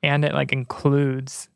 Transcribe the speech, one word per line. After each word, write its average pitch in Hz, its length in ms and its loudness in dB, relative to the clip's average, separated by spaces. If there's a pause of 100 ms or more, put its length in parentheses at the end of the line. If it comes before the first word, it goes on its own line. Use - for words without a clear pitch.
And 147 240 2
it, 147 80 0
like, 139 200 0
includes, 135 1040 -2